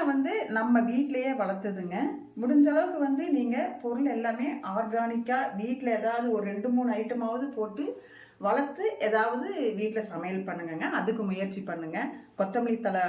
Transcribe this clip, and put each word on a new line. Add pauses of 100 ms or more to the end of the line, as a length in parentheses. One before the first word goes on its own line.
வந்து (240)
நம்ம (120)
வீட்டிலேயே (100)
வளர்த்ததுங்க. (440)
முடிஞ்ச
அளவுக்கு
வந்து (100)
நீங்க (240)
பொருள்
எல்லாமே (240)
ஆர்கானிக்கா (220)
வீட்ல (120)
ஏதாவது
ஒரு
ரெண்டு,
மூணு
ஐட்டமாவது (120)
போட்டு (640)
வளர்த்து (220)
ஏதாவது (320)
வீட்ல
சமையல்
பண்ணுங்கங்க. (120)
அதுக்கு
முயற்சி
பண்ணுங்க. (400)
கொத்தமல்லி (100)
தழை